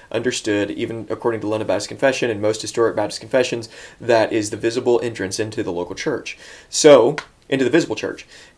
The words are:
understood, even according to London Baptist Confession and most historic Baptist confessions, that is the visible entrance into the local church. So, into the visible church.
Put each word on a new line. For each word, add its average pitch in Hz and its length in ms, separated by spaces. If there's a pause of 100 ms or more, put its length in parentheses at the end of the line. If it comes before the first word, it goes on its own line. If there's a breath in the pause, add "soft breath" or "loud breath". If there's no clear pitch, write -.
(120)
understood, 110 600
even 113 380
according 110 320
to 104 60
London 107 200
Baptist 98 220
Confession 127 400
and 104 120
most 107 200
historic 113 340
Baptist 104 240
confessions, 123 480 (320 loud breath)
that 113 320
is 107 180
the 113 80
visible 120 440
entrance 104 380
into 107 220
the 95 120
local 87 220
church. - 420 (320 loud breath)
So, 139 480 (320)
into 131 160
the 117 60
visible 147 240
church. - 300 (320 loud breath)